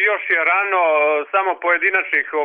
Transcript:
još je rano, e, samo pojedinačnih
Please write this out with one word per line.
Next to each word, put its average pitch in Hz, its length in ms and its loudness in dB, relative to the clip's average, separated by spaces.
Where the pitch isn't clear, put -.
još 202 140 -2
je 165 80 0
rano, 190 300 0
e, 151 60 2
samo 190 180 0
pojedinačnih 175 640 0